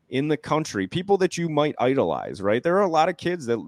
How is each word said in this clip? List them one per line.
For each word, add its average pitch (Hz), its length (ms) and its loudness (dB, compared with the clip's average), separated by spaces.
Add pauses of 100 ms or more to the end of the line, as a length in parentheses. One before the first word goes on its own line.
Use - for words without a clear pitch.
in 139 220 -2
the 151 80 0
country, 147 500 -2
people 190 300 0
that 180 200 0
you 170 120 -2
might 147 300 0
idolize, 85 640 0
right? 107 220 2
There 175 140 2
are 208 60 4
a 196 60 2
lot 160 200 4
of 180 80 -4
kids 170 300 -4
that, 117 200 0